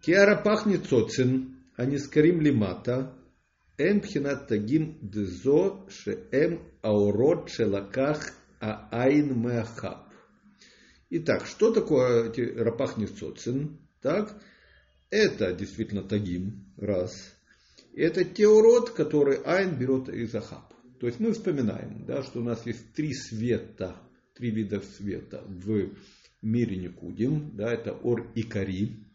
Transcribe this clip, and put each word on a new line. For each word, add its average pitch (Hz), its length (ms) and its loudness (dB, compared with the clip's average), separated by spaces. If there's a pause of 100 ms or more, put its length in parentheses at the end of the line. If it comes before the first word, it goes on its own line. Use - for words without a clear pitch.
Киара 202 400 6
пахнет 208 440 2
цоцин, - 760 0 (140)
а 123 80 -2
не 143 120 0
скарим 160 440 4
лимата, 123 760 0 (600)
эн 196 240 2
пхинат 139 460 -4
тагим 120 540 0
дзо 104 880 0
шеэм 156 720 -2 (200)
аурот 107 680 2
шелаках 120 840 -2 (260)
аайн 131 840 0
меахаб. 113 680 -4 (1000)
Итак, 156 360 -2
что - 260 2
такое 127 580 2
эти 131 120 -4
рапах 117 560 -2
ницоцин? - 840 -6 (220)
Так, 180 380 -2 (760)
это 139 380 2
действительно 101 480 -6
тагим, 95 760 -4
раз. 95 380 -2 (800)
Это 165 320 0
те 208 220 2
урод, 226 420 8
которые 143 560 2
Айн 180 320 0
берёт 131 320 -2
из 113 240 -6
Ахаб. - 400 -10 (260)
То 123 60 -6
есть 120 140 -4
мы 220 140 0
вспоминаем, 135 720 -4
да, 135 160 -4
что - 160 -10
у 117 40 -4
нас 117 220 -4
есть 117 280 -10
три 151 200 -4
света, 110 840 -4 (380)
три 120 160 -6
вида 104 320 -2
света - 680 -10
в 98 440 -2 (500)
мире 110 360 0
Никудим. 107 760 -4
Да, 107 160 -2
это 113 200 -4
Ор 113 420 -4
Икари 98 800 -4